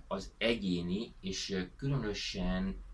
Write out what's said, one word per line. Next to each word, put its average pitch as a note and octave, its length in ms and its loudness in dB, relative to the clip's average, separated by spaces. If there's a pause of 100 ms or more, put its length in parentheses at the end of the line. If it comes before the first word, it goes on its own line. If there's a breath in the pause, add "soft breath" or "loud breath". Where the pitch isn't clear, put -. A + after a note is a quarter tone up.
az G2 300 -4
egyéni G2 840 2
és, - 300 -4
ö, F#2+ 120 2 (140)
különösen G2 1000 0 (180)